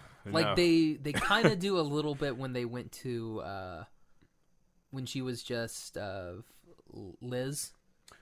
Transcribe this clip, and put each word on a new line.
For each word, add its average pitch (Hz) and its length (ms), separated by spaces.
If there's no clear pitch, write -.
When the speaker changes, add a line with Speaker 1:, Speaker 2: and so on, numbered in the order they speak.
Speaker 1:
Like, 107 200
Speaker 2:
no. 101 80
Speaker 1:
they, 165 380
they 147 200
Speaker 2:
<laughs> - 20
Speaker 1:
kinda 214 420
do 185 240
a - 20
little 147 320
bit 139 220
when 127 160
they 123 120
went 117 280
to, 113 480
uh, 92 440
when 131 160
she 135 160
was 127 200
just, - 540
uh, 92 380
Liz. 127 520